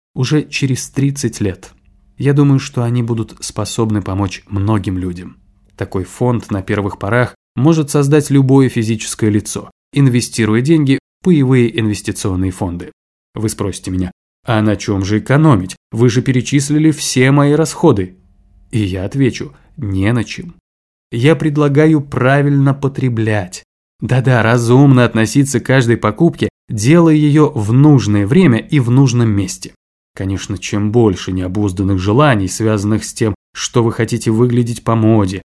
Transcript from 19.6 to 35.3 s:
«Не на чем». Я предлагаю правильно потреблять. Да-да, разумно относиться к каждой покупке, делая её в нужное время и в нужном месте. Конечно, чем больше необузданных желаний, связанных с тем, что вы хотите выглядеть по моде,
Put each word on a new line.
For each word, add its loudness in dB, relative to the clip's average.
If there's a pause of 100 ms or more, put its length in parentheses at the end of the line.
«Не -2
на -2
чем». -14 (560)
Я 2
предлагаю 2
правильно 2
потреблять. -4 (380)
Да-да, 2
разумно 4
относиться 0
к -6
каждой 2
покупке, 0 (180)
делая 4
её 4
в -4
нужное 4
время 4
и -2
в 0
нужном 2
месте. -4 (420)
Конечно, -6
чем -4
больше 2
необузданных -2
желаний, 2
связанных -2
с -12
тем, -2 (180)
что -2
вы 0
хотите -2
выглядеть 0
по 0
моде, 2